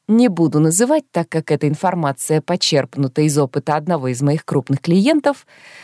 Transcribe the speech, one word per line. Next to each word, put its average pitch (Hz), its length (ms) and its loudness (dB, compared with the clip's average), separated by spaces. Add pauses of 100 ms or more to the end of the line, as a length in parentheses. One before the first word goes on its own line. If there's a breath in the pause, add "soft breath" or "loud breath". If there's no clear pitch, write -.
не 233 220 4
буду 165 320 0
называть, 233 500 2
так 170 180 -2
как 160 220 -4
эта 151 160 0
информация 156 720 -2
почерпнута 143 840 -2
из 151 140 2
опыта 147 380 -2
одного 151 320 -2
из 127 160 -4
моих 143 220 0
крупных 135 360 -2
клиентов, 269 640 0 (400 loud breath)